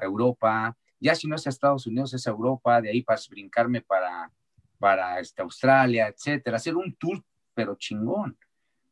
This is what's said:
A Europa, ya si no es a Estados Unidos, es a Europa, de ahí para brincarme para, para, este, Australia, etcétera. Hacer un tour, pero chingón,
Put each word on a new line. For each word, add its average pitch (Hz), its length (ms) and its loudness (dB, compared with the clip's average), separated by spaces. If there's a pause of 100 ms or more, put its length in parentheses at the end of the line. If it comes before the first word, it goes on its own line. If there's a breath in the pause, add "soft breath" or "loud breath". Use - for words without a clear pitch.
A - 40 -6
Europa, 110 760 0 (220)
ya 151 140 4
si 160 120 -6
no 151 80 -2
es 160 120 -6
a 143 40 -4
Estados 135 360 0
Unidos, 131 280 -4
es 123 120 -6
a 120 40 -2
Europa, 120 500 2
de 107 100 -6
ahí 120 120 0
para 113 260 0
brincarme 117 540 -2
para, 90 500 -4 (460)
para, 92 400 2
este, 92 240 -8
Australia, 123 680 4
etcétera. 135 480 -4
Hacer 165 200 -2
un 185 180 -4
tour, 170 280 -4 (300)
pero 101 220 -4
chingón, 127 640 -4 (540)